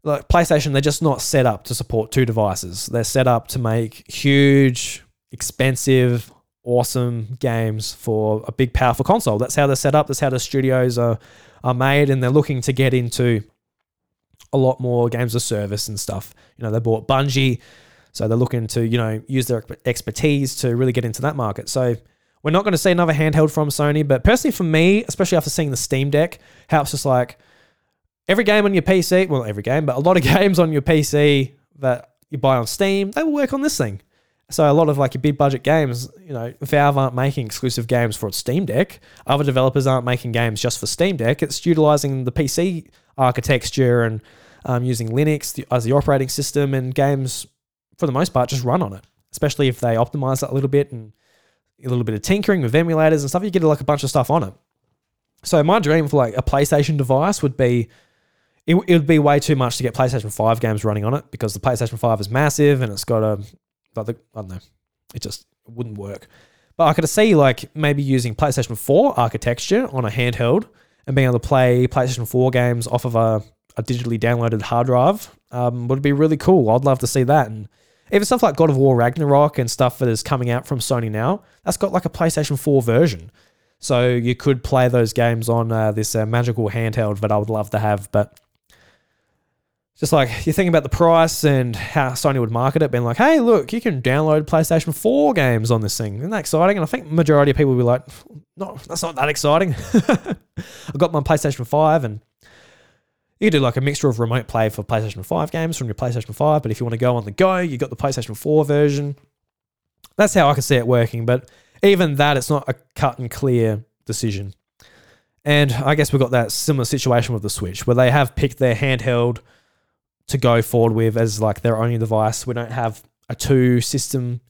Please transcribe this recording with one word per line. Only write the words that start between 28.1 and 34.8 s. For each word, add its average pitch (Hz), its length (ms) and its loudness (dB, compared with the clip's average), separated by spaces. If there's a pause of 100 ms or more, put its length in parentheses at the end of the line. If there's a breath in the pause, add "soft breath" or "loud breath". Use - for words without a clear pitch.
every 202 160 -2
game 208 200 2
on 202 80 2
your 175 100 2
P 185 200 2
C, 185 240 2
well, 143 140 -2
not 110 80 -6
every 104 160 -6
game, 147 200 0
but 127 120 -2
a 139 40 -2
lot 180 160 2
of 170 60 2
<laughs> 127 120 2
games 190 240 4
on 160 140 2
your 143 100 0
P 156 200 2
C 143 540 2 (220)
that 127 360 -4 (160)
you 147 80 -8
buy 131 180 2
on 117 100 -2
Steam, 196 440 -2
they 311 140 -4
will 311 80 -2
work 285 200 -2
on 277 100 -4
this 302 140 -2
thing. 101 240 -6 (480)
So 151 220 2
a - 20 4
lot 156 160 4